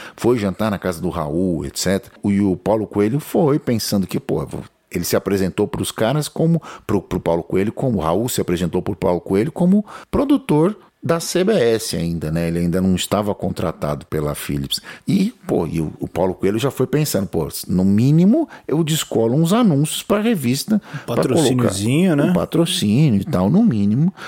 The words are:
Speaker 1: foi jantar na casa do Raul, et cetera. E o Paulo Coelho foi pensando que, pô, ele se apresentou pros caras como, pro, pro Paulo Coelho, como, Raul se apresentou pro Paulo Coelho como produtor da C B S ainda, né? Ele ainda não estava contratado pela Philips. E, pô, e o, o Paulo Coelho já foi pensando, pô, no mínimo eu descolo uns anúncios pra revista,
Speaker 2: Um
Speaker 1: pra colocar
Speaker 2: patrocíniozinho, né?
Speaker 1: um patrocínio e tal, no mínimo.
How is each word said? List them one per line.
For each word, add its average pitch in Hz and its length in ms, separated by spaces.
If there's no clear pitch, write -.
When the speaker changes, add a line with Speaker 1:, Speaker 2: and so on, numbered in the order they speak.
Speaker 1:
foi 120 240
jantar 104 320
na 95 80
casa 87 220
do 90 80
Raul, 80 560
et 69 120
cetera. 95 360
E 101 160
o 95 160
Paulo 107 300
Coelho 107 320
foi 151 400
pensando 107 480
que, - 140
pô, 78 260
ele 87 160
se - 120
apresentou 95 500
pros 104 240
caras 139 380
como, 165 340
pro, 98 160
pro - 160
Paulo 85 240
Coelho, 101 300
como, 120 260
Raul 87 300
se - 120
apresentou 90 400
pro - 140
Paulo 90 260
Coelho 107 300
como 185 340
produtor 214 640
da 165 180
C 180 240
B 220 80
S 117 420
ainda, 85 380
né? 85 160
Ele 85 100
ainda 87 220
não 92 160
estava 101 360
contratado 80 760
pela 73 280
Philips. - 460
E, 196 260
pô, - 180
e 80 160
o, 78 200
o 71 80
Paulo 90 260
Coelho 101 240
já 131 100
foi 123 180
pensando, 139 420
pô, 78 180
no 90 160
mínimo 156 640
eu 156 160
descolo 131 540
uns 165 160
anúncios 170 500
pra 208 180
revista, 190 560
Speaker 2:
Um - 40
Speaker 1:
pra - 420
colocar - 0
Speaker 2:
patrocíniozinho, 127 920
né? 143 80
Speaker 1:
um 185 80
patrocínio 131 880
e 95 40
tal, 92 240
no 190 140
mínimo. 123 500